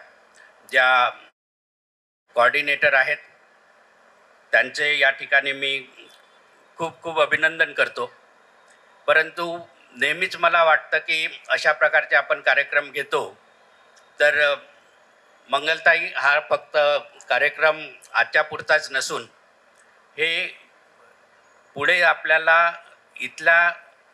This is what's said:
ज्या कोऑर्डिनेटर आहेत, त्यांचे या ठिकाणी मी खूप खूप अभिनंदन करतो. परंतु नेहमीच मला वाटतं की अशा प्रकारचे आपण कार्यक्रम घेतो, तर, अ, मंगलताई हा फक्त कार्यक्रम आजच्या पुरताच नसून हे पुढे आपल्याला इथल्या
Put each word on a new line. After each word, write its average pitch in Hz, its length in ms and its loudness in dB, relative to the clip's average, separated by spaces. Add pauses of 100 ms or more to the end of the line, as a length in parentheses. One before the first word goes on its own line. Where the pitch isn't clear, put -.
(720)
ज्या 127 380 2 (1300)
कोऑर्डिनेटर 143 580 2
आहेत, 147 220 0 (1400)
त्यांचे 143 460 0
या 135 120 2
ठिकाणी 139 420 -2
मी 139 340 -6 (920)
खूप 160 240 -10
खूप 160 180 -4
अभिनंदन 151 520 0
करतो. 123 400 -4 (920)
परंतु 160 520 -2 (380)
नेहमीच 165 400 -4
मला 170 280 2
वाटतं 156 340 0
की 160 500 -6
अशा 135 240 0
प्रकारचे 151 440 0
आपण 143 240 0
कार्यक्रम 143 500 -2
घेतो, 135 480 -6 (800)
तर, 147 200 2
अ, 143 140 2 (960)
मंगलताई 165 680 0
हा 139 220 0 (120)
फक्त 147 260 -4 (520)
कार्यक्रम 147 580 0 (260)
आजच्या 120 300 0
पुरताच 151 480 -4
नसून 131 320 -6 (960)
हे 165 300 -4 (1300)
पुढे 160 260 0
आपल्याला 165 680 4 (440)
इथल्या 170 560 2 (420)